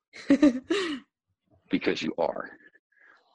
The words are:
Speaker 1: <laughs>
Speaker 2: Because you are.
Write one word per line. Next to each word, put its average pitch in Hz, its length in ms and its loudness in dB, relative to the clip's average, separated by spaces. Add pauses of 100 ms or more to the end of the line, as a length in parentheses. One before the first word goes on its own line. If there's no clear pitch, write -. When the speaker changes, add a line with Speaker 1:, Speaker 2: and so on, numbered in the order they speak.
(280)
Speaker 1:
<laughs> 285 720 2 (680)
Speaker 2:
Because 92 300 -2
you - 160 -6
are. - 340 -4 (840)